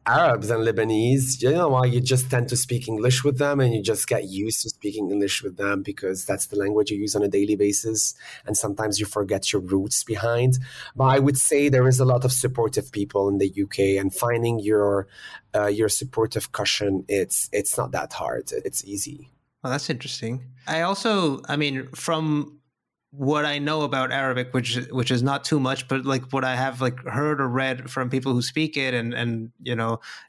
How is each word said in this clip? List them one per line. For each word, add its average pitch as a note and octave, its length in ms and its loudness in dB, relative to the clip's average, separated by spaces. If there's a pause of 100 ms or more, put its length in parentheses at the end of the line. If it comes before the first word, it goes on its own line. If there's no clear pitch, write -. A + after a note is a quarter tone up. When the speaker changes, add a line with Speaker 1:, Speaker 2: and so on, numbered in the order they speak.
Speaker 1:
Arabs B2 440 4
and A2+ 160 2
Lebanese, A2+ 760 2
you B2 100 4
know E3+ 160 4
why? B2+ 180 4
You B2 140 2
just B2+ 320 2
tend A#2+ 160 2
to A#2+ 80 -2
speak A#2+ 320 -2
English B2+ 380 2
with C#3 120 2
them, C#3+ 220 2
and A#2+ 140 4
you G#2+ 80 0
just G#2 260 0
get G#2 160 0
used G2 400 -4
to - 60 -6
speaking G2+ 420 -4
English G2+ 320 0
with F#2 140 -8
them G2+ 260 0
because F#2+ 420 -6
that's F#2+ 220 -2
the - 80 -10
language G#2 340 2
you G#2 80 -2
use G#2 160 -4
on G#2 100 2
a G2+ 40 2
daily G2+ 300 2
basis. G#2 580 0 (300)
And G#2+ 100 -4
sometimes G#2 460 -2
you G#2 40 0
forget G2 460 -2
your G2 100 0
roots F#2+ 440 0
behind. A#2 540 2 (360)
But C3+ 100 2
I C3+ 140 6
would C#3 180 4
say C#3+ 300 4
there C3 220 6
is B2+ 100 6
a B2+ 60 4
lot B2+ 180 4
of C3 80 2
supportive A#2 600 0
people G2+ 360 0
in G2+ 100 2
the G2 120 2
U G2 180 -2
K, G2 300 2
and G2 160 0
finding A#2 460 0
your, G2+ 480 2 (460)
uh, G#2 140 2
your G#2 220 2
supportive - 640 -2
cushion, G2+ 560 -2
it's, G2 420 0
it's - 260 0
not G#2+ 140 -4
that - 220 -6
hard. B1 400 -6 (100)
It's - 220 -6
easy. - 440 -10 (320)
Speaker 2:
Well, B2+ 100 -4
that's C#3 180 -4
interesting. B2+ 560 -8 (220)
I D#3+ 140 -2
also, F#3+ 680 0
I C#3+ 80 -2
mean, C3+ 300 -2
from D3+ 680 -2 (580)
what C#3+ 340 0
I D3 120 -2
know D3+ 240 0
about C3 300 -2
Arabic, B2+ 420 -2
which, B2 240 -2 (140)
which B2+ 200 -2
is B2 120 2
not C#3 220 0
too D3 160 0
much, C3+ 260 -2
but, C3+ 180 -2
like, C3 280 -2
what C3+ 100 0
I C3 120 0
have, B2+ 260 -2
like, B2+ 240 0
heard D3 340 0
or C3+ 80 0
read C3 420 -2
from B2+ 200 -4
people C3 240 0
who B2 80 2
speak D#3 340 -4
it C3 180 -2
and, A#2 200 -2
and, A#2 360 -4 (140)
you B2 120 -4
know, A2+ 260 -2 (280)